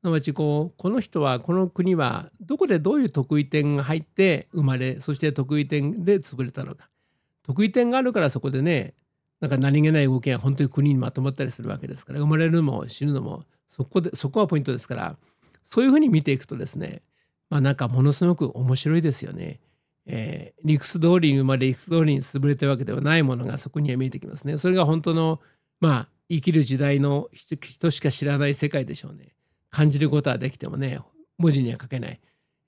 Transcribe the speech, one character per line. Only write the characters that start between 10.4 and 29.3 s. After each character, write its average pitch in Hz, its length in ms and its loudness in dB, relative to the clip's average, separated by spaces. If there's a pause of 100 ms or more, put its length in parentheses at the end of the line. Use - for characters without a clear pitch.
当 143 60 0
に 135 80 0
国 147 200 2
に 139 80 2
ま 123 120 -2
と - 120 -6
ま 135 80 -2
っ - 20 -8
た 139 120 -6
り 123 60 -6
す 120 120 -12
る 120 60 -8
わ 101 100 -6
け - 100 -12
で - 80 -12
す - 100 -18
か 135 60 -14
ら、 143 80 -6
生 147 60 0
ま 156 100 2
れ 160 100 2
る 160 60 2
の 165 100 4
も 135 260 -2
死 143 180 -6
ぬ 147 60 0
の 131 100 -2
も、 - 200 -8 (260)
そ - 160 -6
こ - 160 0
で、 170 140 -4
そ - 160 -4
こ 214 100 0
が 202 60 4
ポ 156 100 0
イ 147 40 2
ン 131 40 -4
ト 135 80 -2
で 120 60 -4
す - 80 -12
か 123 80 -8
ら、 113 220 -8 (480)
そ - 180 2
う - 20 6
い 269 40 6
う - 20 6
ふ 262 40 8
う 302 60 6
に 302 80 4
見 156 140 4
て 147 100 0
い 131 60 0
く 131 60 -10
と - 120 -12
で 127 100 -8
す - 100 -12
ね、 - 260 -10 (460)
ま 151 100 -2
あ、 - 20 2
な 139 120 4
ん - 20 2
か 131 140 -2
も 127 140 2
の 143 100 4
す 160 120 0
ご 175 120 4
く 139 200 -4
面 131 200 0
白 151 200 0
い 170 60 2
で 156 100 0
す - 120 -6
よ 95 80 -12
ね。 87 280 -12 (460)
え - 500 -10
ー、 - 80 -20
理 151 140 4
屈 - 200 -4
通 170 220 4
り 156 120 4
に 139 60 4
生 135 60 2
ま 135 120 2
れ、 131 100 0
理 131 80 0
屈 - 160 -12
通 165 140 4
り 151 100 4
に 139 60 -2
潰 139 260 -4
れ 143 100 2
た 139 100 0
わ 139 100 2
け 127 80 -4
で 104 80 -6
は 127 80 -4
な 147 160 2
い 165 60 4
も 131 140 2
の 123 80 -6
が 127 140 -4
そ - 120 -10
こ 151 100 -4
に 147 100 0
は 123 60 -2
見 131 100 -2
え 131 40 -4
て - 80 -12
き - 80 -14
ま - 100 -14
す 143 100 -12
ね。 147 120 -4
そ 175 100 -2
れ 185 80 4
が 180 80 4
本 156 180 2
当 165 120 -2
の、 160 260 0 (400)
ま 156 140 4
あ、 120 140 -4 (200)
生 165 120 0
き 170 120 0
る 156 100 6
時 131 160 0
代 143 220 2
の 143 320 0
人、 - 280 -12
人 - 300 -4
し - 100 -4
か 143 100 0
知 - 140 -6
ら 143 140 0
な 143 80 2
い 139 80 0
世 147 140 -2
界 139 180 -2
で - 80 -10
し - 100 -14
ょ 139 60 -16
う - 40 -20
ね。 - 200 -20 (360)